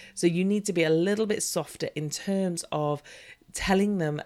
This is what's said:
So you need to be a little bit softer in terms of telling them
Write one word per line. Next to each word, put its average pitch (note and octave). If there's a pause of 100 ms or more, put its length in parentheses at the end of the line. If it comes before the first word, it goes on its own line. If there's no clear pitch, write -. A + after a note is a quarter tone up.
(140)
So -
you F3
need G3+
to G3+
be E3+
a D#3
little G3
bit G3+
softer -
in D3+
terms F#3+
of D3 (500)
telling G3
them D3+